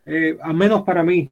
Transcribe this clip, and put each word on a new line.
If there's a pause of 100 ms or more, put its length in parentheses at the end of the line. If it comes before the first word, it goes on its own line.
eh,
al
menos
para
mí